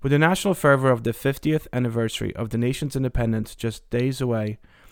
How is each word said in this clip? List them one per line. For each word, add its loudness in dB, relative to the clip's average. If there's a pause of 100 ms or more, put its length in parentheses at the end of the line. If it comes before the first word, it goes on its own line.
With 0
the 4
national 2
fervor 4
of 0
the 0
fiftieth -2
anniversary -2
of -6
the -2
nation's -2
independence 0
just -6
days 0
away, -2 (340)